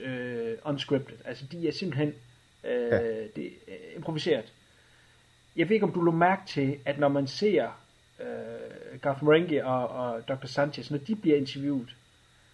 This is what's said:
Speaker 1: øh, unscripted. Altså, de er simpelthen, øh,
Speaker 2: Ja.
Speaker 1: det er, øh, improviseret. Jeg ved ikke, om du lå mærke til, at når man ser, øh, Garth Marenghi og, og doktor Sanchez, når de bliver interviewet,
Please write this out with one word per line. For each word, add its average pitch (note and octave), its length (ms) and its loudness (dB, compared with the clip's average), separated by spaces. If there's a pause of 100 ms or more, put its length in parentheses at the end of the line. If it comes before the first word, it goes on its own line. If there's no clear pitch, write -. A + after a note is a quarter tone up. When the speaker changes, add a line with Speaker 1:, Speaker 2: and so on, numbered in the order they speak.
Speaker 1:
øh, B2 600 -4
unscripted. C#3 500 -2 (100)
Altså, - 260 -10
de E3+ 160 -4
er D3 40 0
simpelthen, D3+ 420 -2 (500)
øh, B2 280 0
Speaker 2:
Ja. A2+ 60 6 (380)
Speaker 1:
det - 100 -6
er, - 40 -8 (180)
øh, - 280 -14
improviseret. D#3 580 -2 (1040)
Jeg E3 140 2
ved A3 60 6
ikke, G#3 100 4
om E3+ 80 0
du F3 80 0
lå E3+ 100 6
mærke F3 360 4
til, C#3 280 0 (100)
at C#3+ 140 -2
når C#3+ 80 6
man C#3 200 2
ser, F3 400 2 (520)
øh, A#2 840 -10
Garth C#3 220 -2
Marenghi D#3 340 4
og, B2+ 300 0
og A#2+ 400 -4
doktor C3+ 200 -4
Sanchez, - 440 -2
når D3 60 -2
de G#3 180 -4
bliver D3+ 220 4
interviewet, C#3 580 -2 (580)